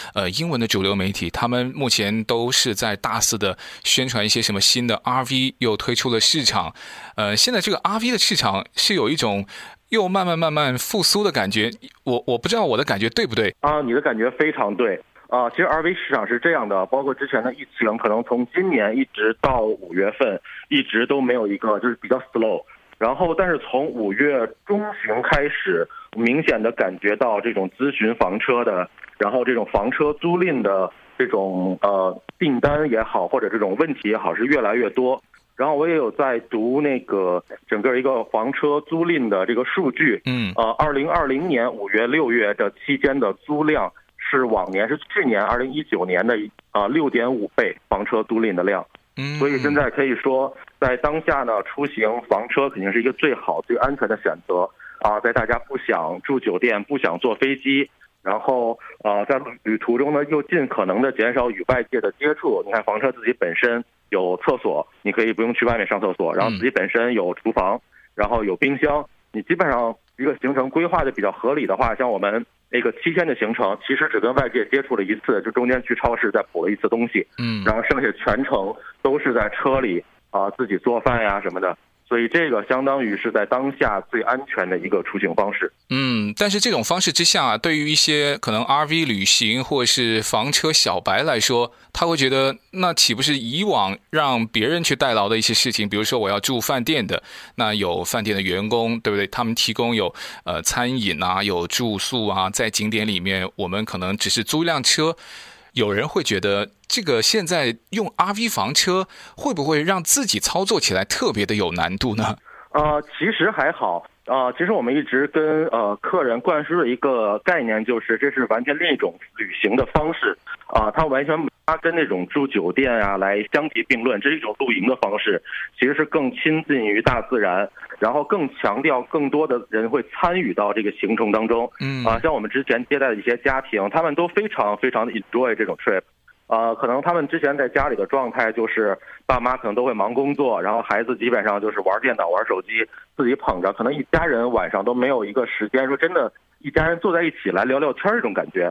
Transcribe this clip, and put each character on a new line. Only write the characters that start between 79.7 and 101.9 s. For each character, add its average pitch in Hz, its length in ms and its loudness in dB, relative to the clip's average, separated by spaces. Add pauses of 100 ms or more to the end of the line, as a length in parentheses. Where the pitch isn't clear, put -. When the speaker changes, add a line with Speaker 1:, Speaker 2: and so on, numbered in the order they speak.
Speaker 2:
里， 113 240 0 (260)
啊， 98 200 0
自 - 140 -4
己 98 140 -2
做 120 220 2
饭 123 240 0
呀 101 160 0
什 95 120 -6
么 92 80 -6
的。 92 160 -2 (280)
所 120 160 0
以 117 80 0
这 160 220 0
个 107 160 0
相 131 180 0
当 139 180 0
于 104 140 -2
是 110 160 -4
在 104 140 0
当 135 320 -2
下 107 200 0 (120)
最 117 120 -2
安 127 240 0
全 92 220 -2
的 92 80 -2
一 87 100 -6
个 92 160 0
出 - 160 -6
行 92 160 0
方 101 160 0
式。 - 220 -4 (160)
Speaker 1:
嗯， 120 480 0
但 208 140 2
是 202 100 0
这 240 100 0
种 123 140 0
方 180 160 0
式 180 100 0
之 175 140 2
下， 135 320 2
对 156 220 0
于 151 100 -2
一 151 60 2
些 147 420 2
可 - 140 -4
能 110 140 2
R 143 200 2
V 160 220 0
旅 98 180 0
行 117 400 2
或 135 220 0
是 113 340 2
房 117 320 0
车 - 180 2
小 107 300 2
白 101 220 2
来 139 180 2
说， 120 320 2 (180)
他 - 160 0
会 165 80 2
觉 139 140 2
得， 135 260 2 (180)
那 185 200 0
岂 - 220 2
不 123 80 -4
是 147 120 2
以 135 300 -4
往 104 320 0 (140)
让 135 380 0
别 113 200 0
人 170 160 0
去 143 100 0
代 127 200 0
劳 101 120 2
的 113 120 0
一 - 20 0
些 113 140 0
事 117 180 0
情， 104 160 -2
比 101 80 -2
如 107 80 0
说 127 140 0
我 101 100 0
要 101 100 0
住 120 220 -2
饭 127 240 -2
店 139 220 0
的， 87 160 -2 (340)
那 110 160 0
有 90 320 -2
饭 117 180 -4
店 104 140 -2
的 98 60 -2
员 95 260 -2
工， 117 320 0
对 110 100 -2
不 101 60 0
对？ 101 120 0
他 - 140 -4
们 113 120 -2
提 - 180 -2
供 120 220 0
有， 98 200 0 (300)
呃， 85 160 -4
餐 123 400 -2
饮 90 220 -2
啊， 92 200 0
有 87 240 -2
住 113 300 -2